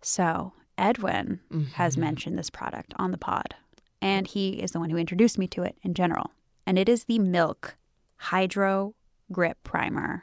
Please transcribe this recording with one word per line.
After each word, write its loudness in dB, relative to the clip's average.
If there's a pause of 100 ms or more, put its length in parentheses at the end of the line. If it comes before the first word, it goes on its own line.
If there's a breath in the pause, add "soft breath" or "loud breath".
So -2 (240)
Edwin 0 (340)
has 0
mentioned -2
this -6
product -10
on 0
the -4
pod, -4 (460)
and 0
he -2
is -4
the -4
one -2
who 0
introduced 4
me 0
to -4
it -4
in -2
general. 0 (340)
And 4
it 4
is 4
the 2
Milk 2 (420)
Hydro 0 (360)
Grip 0
Primer. -4